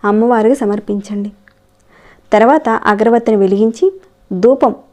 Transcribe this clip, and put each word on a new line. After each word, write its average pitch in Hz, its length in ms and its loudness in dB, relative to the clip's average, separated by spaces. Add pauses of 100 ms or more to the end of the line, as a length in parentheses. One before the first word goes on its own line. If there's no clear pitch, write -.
(100)
అమ్మవారికి 226 520 2
సమర్పించండి. 208 680 -6 (1040)
తర్వాత 247 340 2 (240)
అగరబత్తిని 226 520 0
వెలిగించి 214 420 0 (580)
ధూపం 254 300 2 (180)